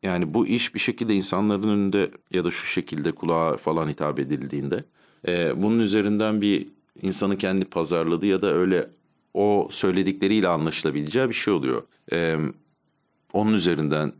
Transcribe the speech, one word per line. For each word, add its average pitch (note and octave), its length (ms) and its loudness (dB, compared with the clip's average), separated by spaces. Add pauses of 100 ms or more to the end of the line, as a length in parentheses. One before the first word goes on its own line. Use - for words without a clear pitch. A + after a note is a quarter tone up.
yani F2 300 0
bu A2 140 2
iş A#2 280 -2
bir G#2+ 40 -6
şekilde A2 360 0
insanların G2 520 0
önünde G2+ 440 0 (200)
ya F2 140 0
da F2 60 0
şu - 140 -4
şekilde D#2+ 460 -2
kulağa E2 460 0
falan D#2+ 320 -2
hitap D2+ 300 -4
edildiğinde, C#2 640 -4 (440)
e, E2+ 360 0
bunun A2 160 2
üzerinden G#2+ 600 2
bir G2+ 260 0 (340)
insanın F#2+ 340 0
kendi F#2+ 300 0
pazarladığı E2+ 640 0
ya F#2+ 140 2
da G2 120 2
öyle F2+ 360 2 (440)
o G2+ 380 2
söyledikleriyle F#2+ 760 2
anlaşılabileceği D#2+ 840 0
bir A#2 40 -6
şey - 200 0
oluyor. C2 300 -2 (280)
E, E2 260 0 (960)
onun G#2+ 200 2
üzerinden D2+ 680 0